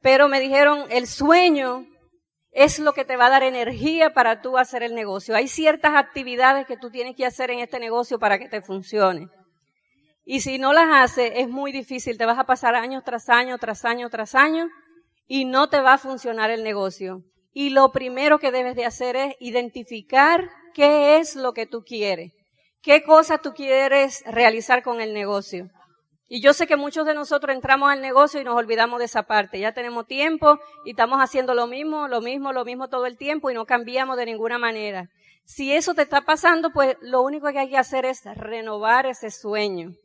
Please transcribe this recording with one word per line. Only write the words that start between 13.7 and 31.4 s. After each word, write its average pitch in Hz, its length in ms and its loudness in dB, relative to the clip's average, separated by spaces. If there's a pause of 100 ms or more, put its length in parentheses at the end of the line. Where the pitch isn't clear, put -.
año, 240 240 -4
tras 220 280 -6
año, 311 320 2 (580)
y 269 200 -2
no 269 220 2
te 294 120 2
va 262 140 8
a 269 40 2
funcionar 233 520 -4
el 226 120 -4
negocio. 190 600 -6 (300)
Y 277 180 -4
lo 269 200 6
primero 262 480 0
que 285 140 -2
debes 254 240 -4
de 240 80 -4
hacer 247 320 -6
es 269 240 -4
identificar 247 1080 0 (260)
qué 294 440 6
es 320 160 -4
lo 262 180 -4
que 226 140 -8
tú 233 180 -12
quieres, 196 480 -6 (500)
qué 302 200 6
cosa 311 360 6
tú 302 140 -8
quieres 269 720 0
realizar 226 560 2
con 240 180 -6
el 220 120 -6
negocio". 196 580 -6 (580)
Y 240 120 -10
yo 277 140 6
sé 330 120 -2
que 311 100 0
muchos 285 280 -4
de 302 100 -2
nosotros 285 400 -2
entramos 269 360 2
al 277 100 0
negocio 269 400 2
y 269 40 -10
nos 240 120 -2
olvidamos 233 440 0
de 240 40 -2
esa 220 200 -4
parte. 208 340 -2
Ya 214 140 -4
tenemos 240 340 -10
tiempo 302 520 2 (260)
y - 60 -14
estamos 247 300 0
haciendo 254 320 0